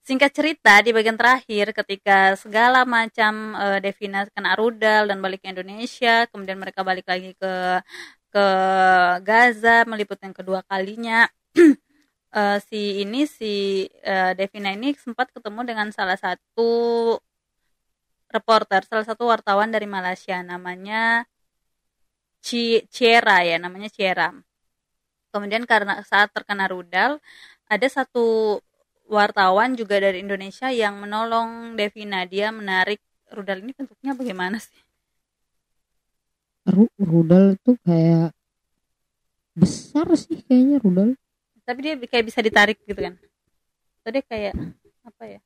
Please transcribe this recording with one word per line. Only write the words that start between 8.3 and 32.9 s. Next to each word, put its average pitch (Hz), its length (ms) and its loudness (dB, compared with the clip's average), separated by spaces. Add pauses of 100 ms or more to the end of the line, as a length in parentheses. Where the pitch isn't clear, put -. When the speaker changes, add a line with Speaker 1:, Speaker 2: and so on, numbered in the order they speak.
Speaker 1:
Gaza, 226 640 4
meliput 208 320 -8
yang 190 160 -18
kedua 190 320 -6
kalinya. 226 640 0 (240)
<clears throat> 320 320 6 (420)
Eh, 202 320 0
si 202 400 -6
ini, 220 240 -2
si, 202 640 -4 (160)
eh, 185 320 -2
Devina 196 320 -6
ini 220 240 -4
sempat 254 400 -8
ketemu 214 320 -12
dengan 220 240 -6
salah 202 240 -4
satu 233 1040 -2 (1120)
reporter, 214 560 0
salah 220 180 -4
satu 226 300 -2
wartawan 214 400 0
dari 208 160 -4
Malaysia, 185 560 -8
namanya 190 800 -4 (1120)
Ci-, 233 540 -2
Ciera 226 480 4
ya, 170 160 0
namanya 185 320 -10
Ciera. 180 400 -2 (1040)
Kemudian 208 320 -6
karena 208 400 0
saat 208 240 2
terkena 196 400 -6
rudal, 185 480 -2 (480)
ada 214 240 -2
satu 226 720 -2 (480)
wartawan 208 640 2
juga 214 240 -4
dari 196 240 0
Indonesia 196 480 -8
yang 208 320 -2
menolong 226 800 -6
Devina. 202 480 -6
Dia 202 240 -4
menarik 202 480 -2 (320)